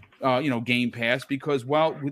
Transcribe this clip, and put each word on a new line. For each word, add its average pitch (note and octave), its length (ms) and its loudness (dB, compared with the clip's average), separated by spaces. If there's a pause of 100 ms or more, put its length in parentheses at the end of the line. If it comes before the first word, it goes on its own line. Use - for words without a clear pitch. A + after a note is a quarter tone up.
(240)
uh, B2+ 160 4
you D3 100 0
know, A#2+ 120 0
Game A#2+ 300 0
Pass, A#2+ 340 -2
because, C#3 400 -2
well, D3+ 340 2 (120)